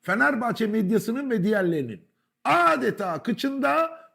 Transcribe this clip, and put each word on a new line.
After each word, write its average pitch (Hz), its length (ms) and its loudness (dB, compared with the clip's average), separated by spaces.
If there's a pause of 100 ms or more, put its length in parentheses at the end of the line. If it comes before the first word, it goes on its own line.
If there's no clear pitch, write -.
Fenerbahçe 233 640 0
medyasının 220 600 0
ve 214 140 0
diğerlerinin 170 580 0 (420)
adeta 254 800 2
kıçında 277 640 0 (260)